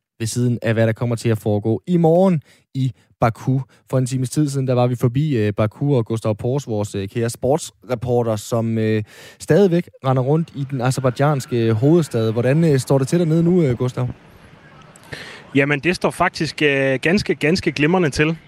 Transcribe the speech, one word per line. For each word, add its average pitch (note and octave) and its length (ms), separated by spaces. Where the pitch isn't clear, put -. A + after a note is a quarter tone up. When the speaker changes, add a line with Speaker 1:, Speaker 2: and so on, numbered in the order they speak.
Speaker 1:
ved A2+ 80
siden B2 340
af, A2+ 120
hvad A2+ 140
der A2+ 60
kommer A#2+ 220
til A2+ 140
at A2 80
foregå G#2+ 500
i F3+ 100
morgen E3+ 440
i C3 180
Baku. B2+ 400
For C3+ 80
en C3 80
times B2+ 240
tid D3+ 200
siden, C3+ 180
der C3 60
var B2 140
vi B2+ 80
forbi, C3 420
øh, G#2 160
Baku C#3 420
og A2+ 100
Gustav A2 300
Pors, B2+ 320
vores, G#2 280
øh, G2 120
kære A#2 220
sportsreporter, A#2+ 1040
som, A2+ 420
øh, A2 260
stadigvæk F3 500
render C3 180
rundt D#3 320
i C#3 160
den C3 100
aserbajdsjanske, C3 760
øh, A2+ 180
hovedstad. B2+ 560
Hvordan, B2 320
øh, C#3+ 160
står C3+ 180
det C3 100
til F3 120
dernede E3 240
nu, F3 180
øh, B2+ 160
Gustav? B2 300
Speaker 2:
Jamen, C#3 240
det E3+ 160
står E3+ 160
faktisk, - 500
øh, C3+ 400
ganske, F3 340
ganske D#3 360
glimrende D#3+ 380
til. D#3+ 280